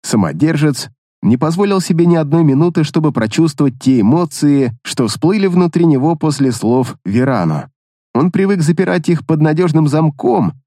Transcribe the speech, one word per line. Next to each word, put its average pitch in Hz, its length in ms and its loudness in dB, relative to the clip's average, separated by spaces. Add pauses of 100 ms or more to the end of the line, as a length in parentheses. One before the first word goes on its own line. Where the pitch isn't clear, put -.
Самодержец 143 840 -2 (320)
не 123 160 0
позволил 190 420 0
себе 170 240 0
ни 170 100 4
одной 160 300 2
минуты, 156 400 2
чтобы 156 260 0
прочувствовать 139 720 -2
те 131 220 2
эмоции, 139 800 0
что - 260 -4
всплыли 196 380 0
внутри 175 400 2
него 151 280 2
после 139 380 -2
слов 123 440 -2 (100)
Верана. 98 640 -2 (420)
Он 156 180 0
привык 190 300 0
запирать 175 480 0
их 170 180 -2
под 156 140 0
надёжным 156 480 2
замком, 151 640 0 (140)